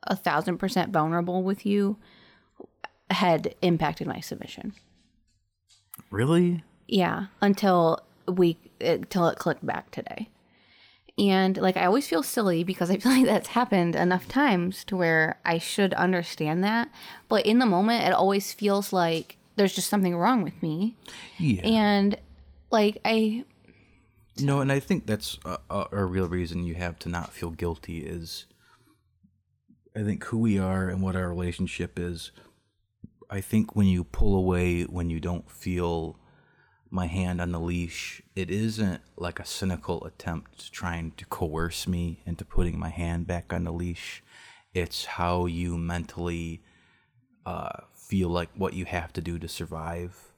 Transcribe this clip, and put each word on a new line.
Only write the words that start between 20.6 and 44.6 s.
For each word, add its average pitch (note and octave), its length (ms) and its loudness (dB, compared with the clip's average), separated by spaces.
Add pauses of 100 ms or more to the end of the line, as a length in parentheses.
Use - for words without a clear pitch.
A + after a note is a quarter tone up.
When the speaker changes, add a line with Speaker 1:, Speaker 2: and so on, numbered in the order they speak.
Speaker 1:
me. F3+ 340 -2 (400)
Speaker 2:
Yeah. A#2 260 2
Speaker 1:
And, G#3 540 4 (540)
like, G#3+ 340 4
I A3 400 2 (920)
Speaker 2:
No, C#3 220 2
and C3+ 120 2
I C#3 80 2
think - 260 -2
that's G#2+ 380 -4
a, F2+ 140 -6 (100)
a, F#2+ 240 -4
a G2+ 120 0
real F#2 240 0
reason F2 360 -4
you E2 120 -4
have F2 240 -6
to - 80 -8
not F2 240 -6
feel F2 180 -8
guilty E2 480 -6
is E2 480 -10 (1500)
I A2 80 -4
think, G#2 200 -2
who - 140 -4
we A2 200 4
are F#2 300 0
and F#2 140 -2
what F#2 140 -2
our F2+ 120 -2
relationship F2 680 -4
is. F2 320 -8 (1000)
I G2 120 -6
think - 360 0
when G2+ 100 6
you F2+ 180 4
pull - 320 4
away, F2+ 480 2
when F2 260 -4
you E2 100 -4
don't F2 300 -6
feel E2+ 680 -4 (720)
my F#2 160 -2
hand F2+ 340 -2
on F2 120 -4
the E2+ 80 -4
leash, F2 600 -6 (120)
it F2+ 160 -6
isn't, G#2+ 500 -2 (160)
like, F2 220 -8
a F#2 60 -10
cynical F2+ 600 -4
attempt - 680 -12
trying E2+ 400 -6
to - 140 -18
coerce E2 600 -4
me F2 400 -4
into E2+ 180 -6
putting E2+ 340 0
my E2 100 -6
hand E2+ 380 -4
back E2+ 260 -6
on F2 120 -2
the E2 80 -4
leash. F2 500 -8 (520)